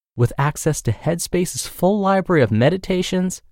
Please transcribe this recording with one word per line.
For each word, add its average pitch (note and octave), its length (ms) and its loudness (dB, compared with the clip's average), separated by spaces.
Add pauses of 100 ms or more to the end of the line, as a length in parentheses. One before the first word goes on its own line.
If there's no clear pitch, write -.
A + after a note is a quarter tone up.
(140)
with A#2+ 240 2
access D3 440 -2
to - 100 -2
Headspace's - 720 -4
full G3 320 0
library F#3+ 440 2
of A2 100 2
meditations F3+ 1000 0